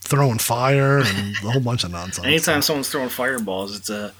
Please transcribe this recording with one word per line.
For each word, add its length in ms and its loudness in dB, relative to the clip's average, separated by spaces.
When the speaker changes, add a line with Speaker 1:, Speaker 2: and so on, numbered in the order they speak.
Speaker 1:
throwing 360 4
fire 600 4
and 400 0
a 120 -4
whole 120 2
bunch 220 0
of 60 -6
nonsense. 360 -6
Speaker 2:
Anytime 360 2
someone's 280 -2
throwing 180 -4
fireballs, 680 -4
it's 140 -10
a 300 -8